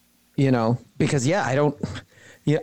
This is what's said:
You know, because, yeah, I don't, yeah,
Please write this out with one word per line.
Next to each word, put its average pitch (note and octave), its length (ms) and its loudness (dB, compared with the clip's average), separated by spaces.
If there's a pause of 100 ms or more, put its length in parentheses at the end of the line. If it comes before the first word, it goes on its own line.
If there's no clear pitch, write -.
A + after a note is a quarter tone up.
(360)
You C3+ 140 2
know, A#2+ 280 2 (200)
because, C#3 280 0
yeah, E3+ 200 0
I B2 80 -2
don't, D3 220 0 (680)
yeah, D3+ 180 2